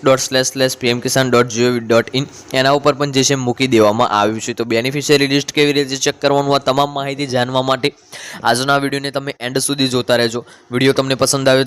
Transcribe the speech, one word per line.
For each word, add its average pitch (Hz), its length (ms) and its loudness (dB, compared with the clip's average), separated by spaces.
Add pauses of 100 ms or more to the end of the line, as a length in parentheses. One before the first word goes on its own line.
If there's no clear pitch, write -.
ડોટ 131 220 2
સ્લેશ 131 260 -2
સ્લેશ 131 260 -2
પી 120 160 0
એમ 120 120 -6
કિસાન 131 260 0
ડોટ 120 240 2
જી 120 100 2
ઓ 123 80 2
વી 117 140 -4
ડોટ 117 320 2
ઇન, 139 80 -8 (240)
એના 135 260 2
ઉપર 139 160 2
પણ 139 240 -4
જે 127 120 2
છે 135 160 0
મૂકી 131 280 0
દેવામાં 107 440 4
આવ્યું 110 280 -2
છે. 120 60 -4
તો 117 100 -4
બેનિફિશિયરી 135 720 0
લિસ્ટ 143 160 -2
કેવી 147 280 2
રીતે 131 160 -2 (120)
ચેક - 160 -4
કરવાનું, 143 320 2
આ 139 160 -2
તમામ 143 280 0
માહિતી 139 360 -6
જાણવા 127 360 0
માટે 131 220 -2 (520)
આજના 127 360 2
વીડિયોને 139 300 -4
તમે 139 280 -6
એન્ડ 127 260 -4
સુધી 143 280 -2
જોતા 123 280 2
રહેજો. 117 200 -2 (300)
વીડિયો 131 260 2
તમને 135 240 0
પસંદ 135 300 0
આવે 131 160 4